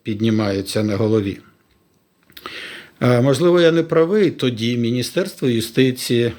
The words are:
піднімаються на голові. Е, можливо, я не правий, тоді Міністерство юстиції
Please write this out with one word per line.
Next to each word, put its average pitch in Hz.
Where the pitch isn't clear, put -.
піднімаються 107
на 107
голові. 107
Е, 123
можливо, 160
я 165
не 165
правий, 165
тоді 120
Міністерство 123
юстиції 120